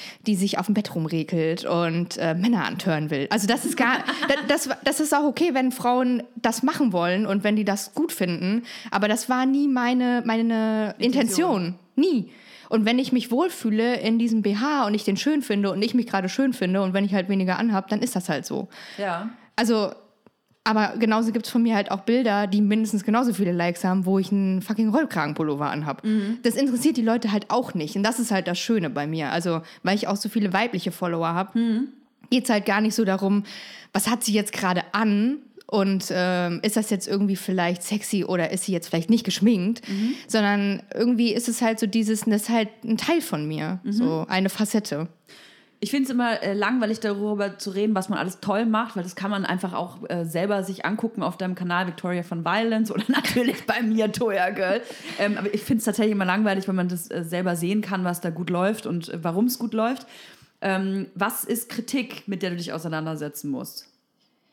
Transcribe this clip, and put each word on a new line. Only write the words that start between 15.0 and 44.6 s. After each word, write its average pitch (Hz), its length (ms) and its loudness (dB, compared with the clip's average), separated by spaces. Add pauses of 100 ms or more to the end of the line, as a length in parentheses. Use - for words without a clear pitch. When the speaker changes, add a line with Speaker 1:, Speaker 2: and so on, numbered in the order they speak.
Speaker 1:
den 196 120 2
schön 294 260 2
finde 202 280 2
und 185 120 -2
ich 240 120 0
mich 240 120 4
gerade 190 220 0
schön 262 240 2
finde 190 300 0
und 185 100 2
wenn 196 120 2
ich 196 100 0
halt 190 140 2
weniger 185 300 2
anhab, 208 300 0
dann 208 140 0
ist 165 140 -2
das 180 120 -2
halt 147 180 -2
so. 139 220 -6 (300)
Speaker 2:
Ja. 196 320 -4 (260)
Speaker 1:
Also, 220 360 2 (720)
aber 220 340 4
genauso 226 320 4
gibt's 226 200 -2
von 233 120 4
mir 226 120 4
halt 202 160 2
auch 196 100 -2
Bilder, 226 460 2
die 208 160 4
mindestens 208 420 2
genauso 233 300 4
viele 175 180 2
Likes 175 320 0
haben, 185 220 2
wo 190 120 4
ich 190 140 0
einen 190 300 2
fucking 220 260 0
Rollkragenpullover 156 840 0
anhab. 147 340 -4
Speaker 2:
Mhm. 214 380 0
Speaker 1:
Das 240 140 2
interessiert 262 400 2
die 240 60 0
Leute 226 300 2
halt 208 180 0
auch 247 240 0
nicht. 156 220 -4
Und 196 60 0
das 233 160 2
ist 240 120 -2
halt 190 180 2
das 180 100 -2
Schöne 202 320 0
bei 147 160 -4
mir. 156 240 -2
Also, 170 300 0 (220)
weil 190 120 2
ich 202 140 -2
auch 202 80 0
so 208 140 -6
viele 202 240 0
weibliche 202 360 0
Follower 170 440 -2
hab, 190 200 -4
Speaker 2:
Mhm. 233 340 0 (420)
Speaker 1:
geht's 247 200 2
halt 208 140 2
gar 208 160 2
nicht 220 140 0
so 226 100 2
darum, 196 400 2 (480)
was 208 180 0
hat 240 140 0
sie 214 80 0
jetzt 208 200 0
gerade 185 300 0 (100)
an 220 440 2 (300)
und, 196 440 0
ähm, 180 520 0
ist 208 140 0
das 220 140 0
jetzt 190 180 -2
irgendwie 196 280 0
vielleicht 180 460 -2
sexy 208 420 -2
oder 175 260 0
ist 190 140 -4
sie 196 80 -2
jetzt 170 160 -4
vielleicht 165 220 -2
nicht 226 140 4
geschminkt, 202 640 0
Speaker 2:
Mhm. 208 260 -2 (140)
Speaker 1:
sondern 202 540 2 (120)
irgendwie 240 380 2
ist 240 160 -2
es 233 140 -2
halt 226 160 2
so 226 80 0
dieses, 214 360 0
das 208 200 2
ist - 60 -6
halt 226 200 2 (160)
ein 226 120 0
Teil 320 240 2
von 151 260 -4
mir, 156 360 -4
Speaker 2:
Mhm. 202 100 -4
Speaker 1:
so 208 360 0
eine 190 220 2
Facette. 208 580 -2 (720)